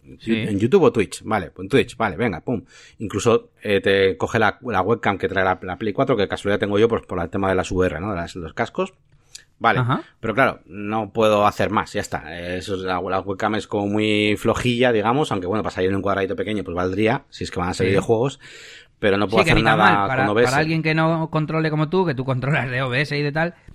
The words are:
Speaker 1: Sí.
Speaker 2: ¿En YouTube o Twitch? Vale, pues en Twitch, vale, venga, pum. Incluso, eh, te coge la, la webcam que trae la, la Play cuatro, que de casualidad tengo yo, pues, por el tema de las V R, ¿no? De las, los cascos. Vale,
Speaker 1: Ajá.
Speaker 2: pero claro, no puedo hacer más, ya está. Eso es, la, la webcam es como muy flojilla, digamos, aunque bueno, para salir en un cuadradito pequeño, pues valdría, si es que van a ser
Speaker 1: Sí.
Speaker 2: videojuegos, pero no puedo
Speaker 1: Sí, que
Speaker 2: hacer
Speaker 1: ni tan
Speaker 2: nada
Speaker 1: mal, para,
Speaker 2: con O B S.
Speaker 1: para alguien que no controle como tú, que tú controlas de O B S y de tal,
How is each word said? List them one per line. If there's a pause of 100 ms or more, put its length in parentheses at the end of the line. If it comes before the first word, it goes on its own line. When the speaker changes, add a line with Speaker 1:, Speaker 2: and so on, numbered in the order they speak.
(180)
Speaker 1:
Sí.
Speaker 2:
¿En
YouTube
o
Twitch?
Vale,
pues
en
Twitch,
vale,
venga,
pum. (340)
Incluso, (120)
eh,
te
coge
la,
la
webcam
que
trae
la,
la
Play
cuatro,
que
de
casualidad
tengo
yo,
pues,
por
el
tema
de
las
V
R,
¿no?
De
las,
los
cascos. (680)
Vale,
Speaker 1:
Ajá. (160)
Speaker 2:
pero
claro,
no
puedo
hacer
más,
ya
está. (200)
Eso
es,
la,
la
webcam
es
como
muy
flojilla,
digamos,
aunque
bueno,
para
salir
en
un
cuadradito
pequeño,
pues
valdría,
si
es
que
van
a
ser
Speaker 1:
Sí.
Speaker 2:
videojuegos, (580)
pero
no
puedo
Speaker 1:
Sí,
que
Speaker 2:
hacer
Speaker 1:
ni
tan
Speaker 2:
nada
Speaker 1:
mal,
para,
Speaker 2:
con
O
B
S.
Speaker 1:
para
alguien
que
no
controle
como
tú,
que
tú
controlas
de
O
B
S
y
de
tal, (200)